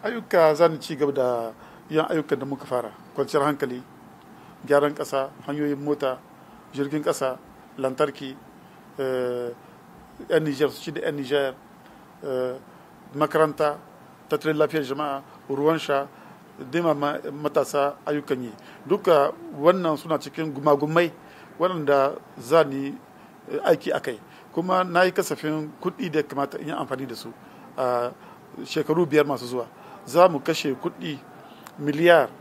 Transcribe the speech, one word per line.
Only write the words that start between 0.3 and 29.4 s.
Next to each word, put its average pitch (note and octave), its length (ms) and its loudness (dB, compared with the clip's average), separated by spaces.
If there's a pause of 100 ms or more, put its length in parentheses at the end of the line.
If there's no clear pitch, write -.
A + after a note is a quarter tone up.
za E3+ 120 6
ni D#3 100 2
ci D#3 180 -8
gaba C#3+ 160 0
da B2 400 0 (380)
yin D#3 160 2
ayyukan D#3 340 -2
da C3+ 60 -6
muka C#3 200 -8
fara. A#2 260 -2 (240)
Kwanciyar C#3+ 280 0
hankali, C3 380 -2 (880)
gyaran C#3+ 260 4
ƙasa, C#3 360 -4 (180)
hanyoyin D3 340 -2
mota, C#3+ 380 -2 (540)
jirgin C#3+ 300 -4
ƙasa, C#3 360 -2 (400)
lantarki, C3+ 560 -4 (640)
eh, B2 500 -2 (800)
'yan D#3+ 140 2
Nijar C#3+ 260 0
su - 140 -10
ci E3 80 -10
da D3+ 100 -8
'yan D3+ 140 -2
Nijar, C#3 380 -2 (680)
eh, B2+ 320 -4 (600)
makaranta, D3+ 640 0 (520)
tattalin D#3 280 0
lafiyar D3+ 260 2
jama'a, C#3 400 -6 (260)
ruwan D3 300 2
sha, C#3 280 -2 (600)
dima D#3+ 240 0
ma-, C#3+ 240 -2 (140)
matasa C#3+ 640 -2 (100)
ayyukan C#3+ 380 -4
yi. A#2 80 -10 (340)
Duka D#3+ 460 4 (260)
wannan E3 400 2
suna D#3 220 -4
cikin D#3 340 -8
gumagumai D3+ 580 2 (480)
waɗanda C#3+ 560 2 (220)
za D#3 260 4
ni, C#3 300 -4 (580)
eh, - 140 -4
aiki - 260 2
a - 80 -2
kai. A#2+ 200 -8 (340)
Kuma F#3 300 0
na F3 200 2
yi F#3 80 4
kasafin D#3 600 -4 (100)
kuɗi F3+ 300 -6
da D3+ 80 2
ya D3 80 0
kamata C#3 320 -6
in C#3 80 -10
yi D#3 60 -6
amfani C3 340 -6
da A#2 80 -12
su - 160 -14 (460)
a B2 340 0 (540)
shekaru D#3+ 420 0
biyar D3 180 4
masu B2+ 220 -4